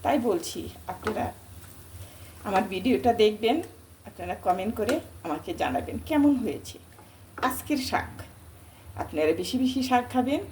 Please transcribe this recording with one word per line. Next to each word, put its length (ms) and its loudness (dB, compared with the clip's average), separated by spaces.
তাই 140 4
বলছি 320 -2
আপনারা 320 -4
আমার 160 4
ভিডিওটা 380 4
দেখবেন, 340 4
আপনারা 280 -8
কমেন্ট 340 2
করে 160 0
আমাকে 240 -4
জানাবেন 340 -2
কেমন 220 6
হয়েছে 340 -6
আজকের 320 -2
শাক। 220 -2
আপনারা 380 0
বেশি 240 -4
বেশি 160 0
শাক 140 4
খাবেন 280 2